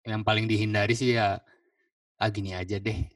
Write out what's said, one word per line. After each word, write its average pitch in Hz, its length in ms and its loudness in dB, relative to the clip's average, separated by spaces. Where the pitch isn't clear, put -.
Yang 110 240 -4
paling 110 240 2
dihindari 107 480 2
sih 123 160 2
ya, 104 320 0
"Ah, 107 160 0
gini 98 240 -6
aja 92 240 -4
deh." 98 240 -2